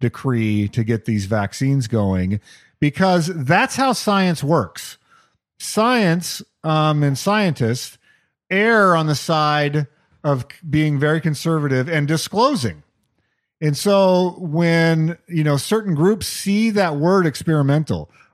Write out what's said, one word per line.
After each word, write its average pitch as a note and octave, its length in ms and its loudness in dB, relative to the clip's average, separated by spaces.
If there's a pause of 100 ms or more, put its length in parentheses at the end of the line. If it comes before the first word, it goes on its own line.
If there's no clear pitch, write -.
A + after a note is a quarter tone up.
decree A2+ 680 -2
to A#2 140 -4
get A2+ 220 -2
these G#2 220 -2
vaccines A2+ 640 -2
going," G2 520 0 (400)
because F3 460 0
that's F3 500 0
how C4 160 2
science F#3+ 500 0
works. C#3+ 540 -2 (600)
Science, G#3 840 0 (220)
um, D#3 380 2
and C#3 160 0
scientists E3 800 -2 (520)
err G3+ 460 4
on D#3+ 100 0
the D3+ 80 0
side D3 720 0 (380)
of C#3 260 0
c-, - 180 -20
being D3+ 300 2
very D3+ 220 0
conservative D3 680 -2
and D3+ 220 -2
disclosing. D#3+ 760 -2 (800)
And D3+ 160 0
so F#3 640 2
when, E3 800 0 (100)
you E3 160 -2
know, D3 140 2
certain G3+ 360 -2
groups F#3 320 0
see G#3+ 440 -2
that F#3 260 0
word F3 300 2
experimental C#3+ 840 0 (240)